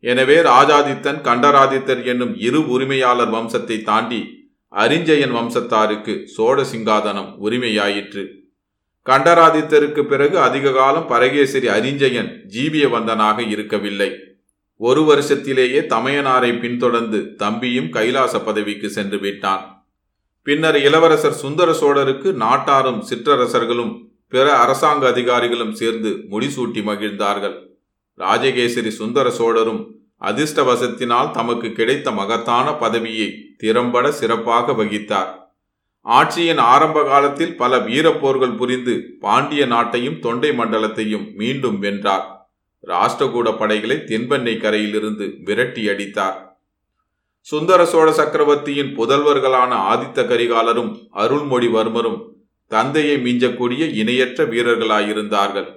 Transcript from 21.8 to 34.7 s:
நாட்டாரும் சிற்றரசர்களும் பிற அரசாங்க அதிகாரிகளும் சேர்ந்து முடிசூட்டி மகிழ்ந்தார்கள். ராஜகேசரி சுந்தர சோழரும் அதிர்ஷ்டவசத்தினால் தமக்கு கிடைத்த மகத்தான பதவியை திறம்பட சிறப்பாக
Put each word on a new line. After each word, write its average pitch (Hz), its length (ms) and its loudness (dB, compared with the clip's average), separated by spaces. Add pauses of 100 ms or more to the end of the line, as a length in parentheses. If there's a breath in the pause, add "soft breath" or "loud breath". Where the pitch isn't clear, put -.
நாட்டாரும் 127 680 2
சிற்றரசர்களும் 120 920 0 (400)
பிற 131 140 4 (100)
அரசாங்க 135 520 2
அதிகாரிகளும் 120 680 0
சேர்ந்து 110 380 -4 (120)
முடிசூட்டி 117 580 -6
மகிழ்ந்தார்கள். 101 760 -4 (600)
ராஜகேசரி 117 760 0
சுந்தர 120 380 -2
சோழரும் 113 520 0 (400)
அதிர்ஷ்டவசத்தினால் 123 1080 -2
தமக்கு 117 400 -4
கிடைத்த 123 400 -2
மகத்தான 117 640 -2
பதவியை 110 560 -4 (280)
திறம்பட 120 520 0
சிறப்பாக 117 640 0